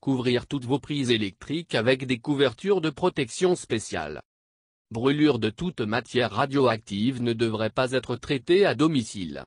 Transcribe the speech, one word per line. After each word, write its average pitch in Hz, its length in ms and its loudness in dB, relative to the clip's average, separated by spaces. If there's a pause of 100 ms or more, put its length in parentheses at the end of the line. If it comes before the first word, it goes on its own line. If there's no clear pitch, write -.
Couvrir 123 460 0
toutes 143 180 -6
vos 131 140 0
prises 139 320 -4
électriques 120 640 -2
avec 131 320 2
des 123 140 -2
couvertures 147 600 0
de 160 80 -2
protection 175 680 0
spéciale. 82 680 -6 (680)
Brûlure 135 480 4
de 110 100 0
toute 170 300 -6
matière 117 500 0
radioactive 120 880 0
ne 120 120 0
devrait 110 360 0
pas 131 220 -2
être 127 240 -2
traitée 170 500 2
à 139 120 2
domicile. 107 720 0